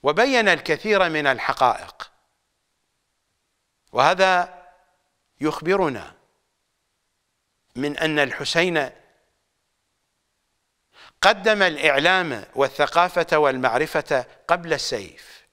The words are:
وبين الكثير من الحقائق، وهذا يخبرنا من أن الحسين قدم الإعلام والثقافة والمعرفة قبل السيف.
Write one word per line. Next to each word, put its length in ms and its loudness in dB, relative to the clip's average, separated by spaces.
وبين 460 2
الكثير 600 0
من 180 -2
الحقائق، 840 -2
وهذا 720 2
يخبرنا 760 -2
من 220 -6
أن 200 -2
الحسين 720 -2
قدم 420 2
الإعلام 920 0
والثقافة 840 0
والمعرفة 880 0
قبل 240 -2
السيف. 800 -8